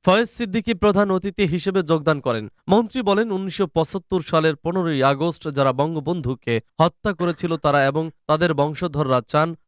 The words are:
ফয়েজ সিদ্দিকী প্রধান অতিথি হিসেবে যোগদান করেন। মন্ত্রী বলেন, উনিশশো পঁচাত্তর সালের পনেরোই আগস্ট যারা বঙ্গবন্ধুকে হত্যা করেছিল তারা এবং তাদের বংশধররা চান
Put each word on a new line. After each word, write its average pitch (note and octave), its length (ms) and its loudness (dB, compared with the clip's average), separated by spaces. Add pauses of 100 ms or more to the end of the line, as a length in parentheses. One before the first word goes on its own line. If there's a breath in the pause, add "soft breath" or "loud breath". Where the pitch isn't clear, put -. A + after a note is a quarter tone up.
ফয়েজ G#3+ 240 2
সিদ্দিকী A3+ 460 -4
প্রধান G3+ 360 2
অতিথি F#3+ 320 -2
হিসেবে F#3 400 0
যোগদান D3+ 380 0
করেন। A2+ 240 -2 (240)
মন্ত্রী A3+ 340 2
বলেন, G#3 300 2
উনিশশো F#3+ 340 -4
পঁচাত্তর F3 540 -2
সালের D#3 360 0
পনেরোই E3 460 -2
আগস্ট C#3+ 460 0
যারা C#3 240 2
বঙ্গবন্ধুকে C#3 840 -2 (260)
হত্যা F3 320 2
করেছিল E3+ 440 -2
তারা C#3+ 300 2
এবং D#3 240 -2 (160)
তাদের D#3 280 2
বংশধররা C#3+ 680 0
চান D3+ 280 0 (200)